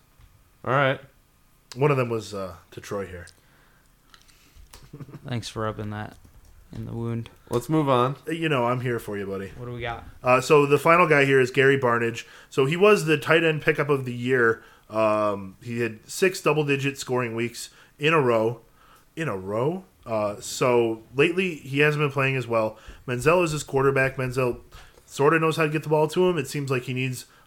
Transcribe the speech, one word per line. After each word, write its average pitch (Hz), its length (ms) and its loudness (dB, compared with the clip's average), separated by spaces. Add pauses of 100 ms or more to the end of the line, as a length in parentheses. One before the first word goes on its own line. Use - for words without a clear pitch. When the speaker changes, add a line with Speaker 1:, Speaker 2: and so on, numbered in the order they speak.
(640)
Speaker 1:
All 120 80 -2
right. 139 260 0 (760)
Speaker 2:
One 143 160 2
of 135 60 0
them 123 120 -2
was, 107 240 -6
uh, 95 200 -8 (180)
to - 100 -16
Troy 101 240 -8
here. 87 220 -16 (2000)
Speaker 3:
Thanks 120 220 -8
for 113 140 -8
rubbing 107 260 -6
that 104 260 -10 (560)
in 113 140 -12
the 113 80 -10
wound. 117 360 -8 (200)
Speaker 1:
Let's 120 180 -2
move 156 220 2
on. 131 260 2 (120)
Speaker 2:
Uh, 156 40 -8
you 165 160 -4
know, 131 200 0
I'm 123 140 -2
here 120 180 -4
for 104 180 -8
you, 98 80 -6
buddy. 95 320 -8
Speaker 3:
What 123 80 -14
do 123 80 -12
we 120 80 -12
got? 117 240 -10 (180)
Speaker 2:
Uh, 127 160 4
so 147 260 6
the 143 120 4
final 170 300 4
guy 143 180 4
here 139 160 6
is 123 100 2
Gary 135 280 4
Barnidge. 117 460 0 (240)
So 135 160 0
he 160 120 -2
was 196 280 6
the 156 120 2
tight 165 260 2
end 156 180 0
pickup 151 280 0
of 135 160 0
the 123 80 -6
year. 120 500 2 (260)
Um, 107 720 0
he 120 180 -6
had 110 180 -4 (100)
six 185 320 -2
double-digit 143 560 0
scoring 123 380 -4
weeks 117 340 -6 (300)
in 151 140 2
a 156 80 4
row. 117 400 2 (540)
In 160 120 -6
a 104 100 -4
row? 120 460 -4 (220)
Uh, 107 340 -4
so 120 640 0 (120)
lately, 170 400 0
he 131 240 -6
hasn't 151 220 2
been 143 100 0
playing 135 240 0
as 120 120 -4
well. 110 300 -2 (300)
Manziel 143 360 2
is 160 80 -2
his 151 120 -6
quarterback. 135 540 2
Manziel 127 420 -2 (460)
sort 147 280 2
of 160 80 4
knows 160 160 0
how 165 60 0
to 156 60 0
get 151 140 -4
the 151 60 -8
ball 156 180 2
to 180 220 2
him. 175 80 0
It 135 100 -4
seems 139 240 -6
like 127 120 -2
he 131 100 -8
needs 127 320 -6 (220)